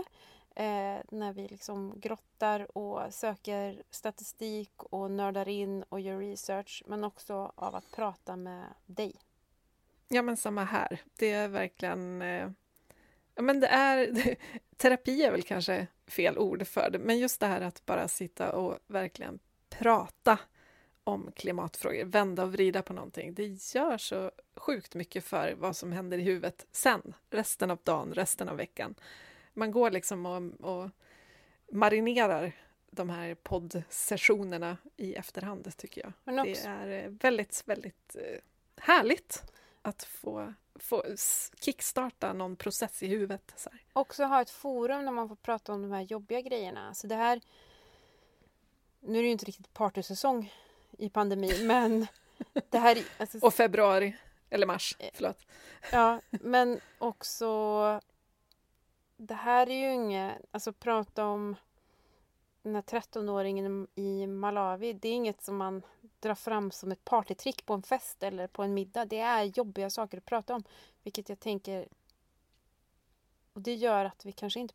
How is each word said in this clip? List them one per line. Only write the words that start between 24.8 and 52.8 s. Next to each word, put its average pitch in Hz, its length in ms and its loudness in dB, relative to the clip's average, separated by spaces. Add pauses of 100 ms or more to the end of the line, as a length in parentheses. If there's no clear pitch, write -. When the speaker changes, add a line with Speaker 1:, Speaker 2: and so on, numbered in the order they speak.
Speaker 2:
mycket 175 300 -6
för 156 340 -2
vad 175 160 -2
som 180 160 -8
händer 180 260 -4
i 180 40 -2
huvudet 180 500 -2
sen, - 420 2 (160)
resten 202 420 0
av 175 120 -2
dagen, 160 300 0
resten - 360 0
av 156 80 -6
veckan. - 380 -8 (580)
Man 214 180 0
går 233 200 6
liksom 180 340 -2
och, 180 460 -6
och 185 180 -6 (800)
marinerar 214 800 4 (400)
de 180 180 -4
här 170 260 -6
poddsessionerna 175 1400 -2 (200)
i 185 180 -6
efterhand, 190 600 -10
tycker - 240 -14
jag. 196 120 -12 (100)
Speaker 1:
Men 254 160 -2
också 196 240 0
Speaker 2:
Det 208 60 -6
är, 196 360 -6
eh, 202 40 -10
väldigt, 214 560 2
väldigt, - 500 -6
eh, - 240 -10 (380)
härligt 311 680 4 (380)
att - 220 -8
få, 214 500 -10 (220)
få - 280 -2
s-, - 480 -2 (100)
kickstarta 254 720 -2
någon 185 220 -4
process - 480 -4
i 190 40 -2
huvudet. 196 480 -2
Så - 140 -12
här. - 120 -20 (120)
Speaker 1:
Också 277 300 0
ha 269 180 6
ett 240 80 0
forum 269 560 -2
där 262 60 -2
man 226 180 -2
får 214 60 -14
prata 220 380 -4
om 202 80 -4
de 202 100 -4
här 196 100 -2
jobbiga 214 400 -4
grejerna. 196 520 -6
Så - 140 -10
det 220 80 -2
här, 233 260 2 (1600)
nu 220 180 -2
är 233 40 2
det 233 40 2
ju 240 60 4
inte 220 140 -2
riktigt - 280 -14
partysäsong 202 800 0 (440)
i 208 120 -4
pandemin, 196 580 2
<laughs> - 0 -
men 226 400 6 (600)
det 240 80 4
här, 233 260 8 (140)